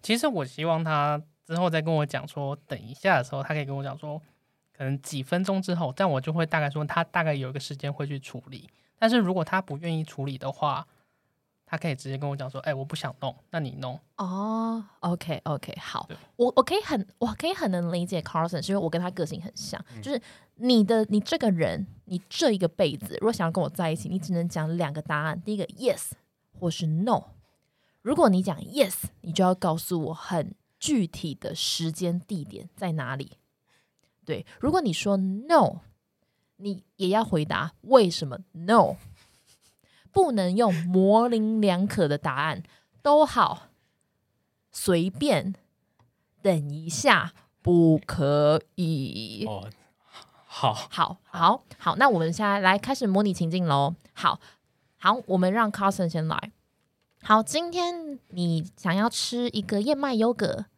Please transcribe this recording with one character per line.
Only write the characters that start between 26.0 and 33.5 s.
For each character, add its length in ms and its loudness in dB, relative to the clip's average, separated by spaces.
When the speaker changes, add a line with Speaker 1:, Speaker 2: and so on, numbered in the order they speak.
Speaker 2:
或 140 -2
是 140 -6
no。 380 0
如 100 -2
果 160 6
你 140 4
讲 160 -4
yes， 460 -2
你 100 -10
就 120 2
要 120 4
告 200 -2
诉 320 -4
我 60 -6
很 400 -4
具 300 2
体 260 -8
的 220 -8
时 360 -2
间 280 -2
地 240 -8
点 320 -14
在 160 -4
哪 240 -4
里。 220 -12